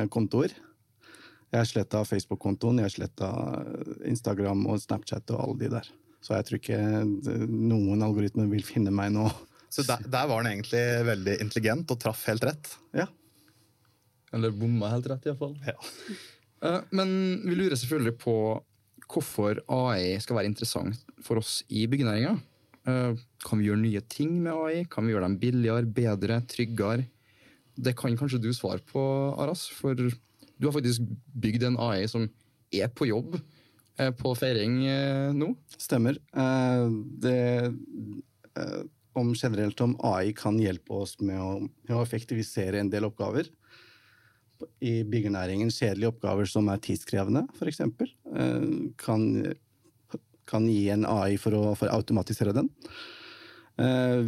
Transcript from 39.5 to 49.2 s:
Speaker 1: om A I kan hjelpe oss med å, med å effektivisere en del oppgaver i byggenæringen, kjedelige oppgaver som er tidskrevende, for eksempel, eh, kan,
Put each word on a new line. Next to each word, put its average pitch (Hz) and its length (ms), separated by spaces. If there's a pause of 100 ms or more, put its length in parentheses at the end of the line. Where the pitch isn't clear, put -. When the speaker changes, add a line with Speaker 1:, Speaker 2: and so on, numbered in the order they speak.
Speaker 1:
om 123 160
A 98 240
I 104 80
kan 107 320
hjelpe 92 320
oss 98 240
med 95 220
å, 95 180
med - 380
å 120 80
effektivisere 110 720
en 104 140
del 107 160
oppgaver 107 420 (1300)
i 117 240
byggenæringen, 104 720
kjedelige 110 400
oppgaver 98 340
som 104 240
er 98 80
tidskrevende, 101 800
for - 100
eksempel, - 460 (180)
eh, - 380 (260)
kan, 110 300 (1200)